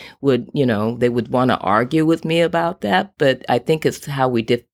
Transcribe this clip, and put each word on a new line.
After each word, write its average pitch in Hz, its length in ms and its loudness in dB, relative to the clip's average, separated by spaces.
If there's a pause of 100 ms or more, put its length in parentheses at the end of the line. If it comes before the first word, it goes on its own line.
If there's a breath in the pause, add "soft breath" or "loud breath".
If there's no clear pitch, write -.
(200 loud breath)
would, 123 320 0
you 139 140 0
know, 113 300 0
they 123 120 2
would 120 200 -2
wanna 127 320 2
argue 123 460 0
with 160 180 0
me 165 160 0
about 170 400 -2
that, 196 380 -2
but 131 300 0
I 123 100 2
think 160 280 0
it's - 200 -4
how 139 220 0
we 117 140 0
def-, - 200 0 (120)